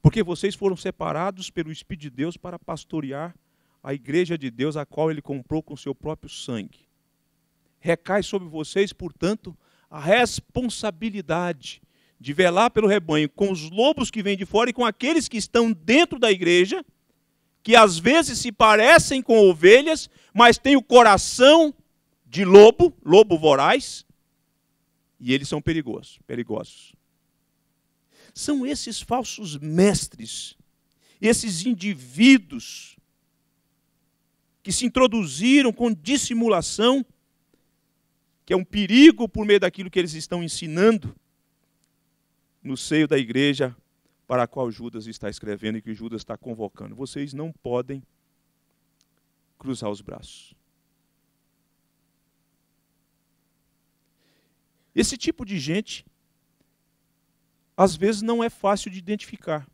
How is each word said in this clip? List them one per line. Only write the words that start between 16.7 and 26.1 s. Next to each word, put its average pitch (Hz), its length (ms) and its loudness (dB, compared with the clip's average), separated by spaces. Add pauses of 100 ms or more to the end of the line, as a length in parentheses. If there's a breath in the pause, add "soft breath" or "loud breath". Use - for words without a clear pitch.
que 226 140 4
às 196 220 6
vezes 254 400 2
se 240 120 -8
parecem 233 720 4
com 226 160 2
ovelhas, 208 680 6 (240 soft breath)
mas 233 240 6
têm 277 200 2
o 240 60 2
coração 247 920 6 (500)
de 156 180 -6
lobo, 208 640 8
lobo 180 340 4
voraz, 156 680 0 (1120)
e 127 160 -2
eles 139 120 -4
são 151 140 -8
perigosos, 147 680 -8